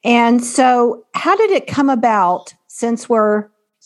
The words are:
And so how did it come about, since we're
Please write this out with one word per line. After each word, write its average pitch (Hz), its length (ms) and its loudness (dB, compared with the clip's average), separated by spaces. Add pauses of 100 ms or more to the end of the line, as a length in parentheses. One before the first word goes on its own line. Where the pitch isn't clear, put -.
And 240 400 2
so 247 680 0
how 359 200 -2
did 415 160 0
it 349 160 -2
come 277 220 -2
about, 214 640 0 (140)
since 233 420 -6
we're 214 400 0 (380)